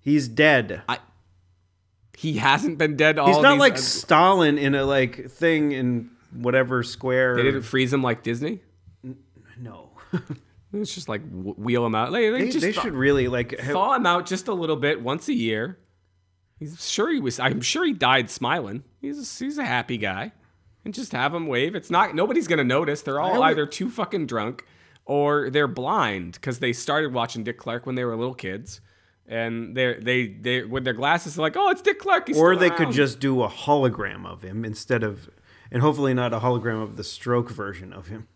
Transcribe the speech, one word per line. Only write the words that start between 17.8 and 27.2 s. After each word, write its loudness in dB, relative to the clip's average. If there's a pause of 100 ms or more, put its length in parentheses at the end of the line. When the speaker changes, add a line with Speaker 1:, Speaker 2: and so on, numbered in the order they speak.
Speaker 2:
he 0
died 2
smiling. -4 (180)
He's -10 (240)
a, -8
he's -8
a -4
happy -2
guy. -6 (520)
And -10
just -10
have 0
him -4
wave. 0
It's -10
not, 2
nobody's 2
gonna 2
notice. 2
They're -4
all 0
Speaker 1:
I 2
would 4
Speaker 2:
either 2
too -6
fucking -4
drunk -6 (420)
or 2
they're 2
blind -2
'cause -6
they -2
started -2
watching -4